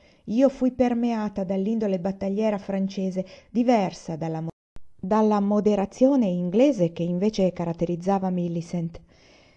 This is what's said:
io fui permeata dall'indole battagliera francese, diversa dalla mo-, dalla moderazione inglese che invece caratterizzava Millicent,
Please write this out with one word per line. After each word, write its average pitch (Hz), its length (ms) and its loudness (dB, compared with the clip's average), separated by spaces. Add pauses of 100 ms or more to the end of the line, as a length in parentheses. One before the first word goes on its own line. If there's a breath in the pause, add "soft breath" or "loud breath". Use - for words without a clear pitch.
(260 soft breath)
io 254 240 4
fui 254 220 0
permeata 233 720 -2
dall'indole 196 560 -2
battagliera 196 600 -2
francese, 190 680 -4 (240 loud breath)
diversa 220 640 0
dalla 160 260 -6
mo-, 165 80 -6 (500)
dalla 214 400 2
moderazione 208 880 2
inglese 180 640 2
che 170 100 -8
invece 180 520 0
caratterizzava 175 760 -2
Millicent, 170 720 -4 (560 soft breath)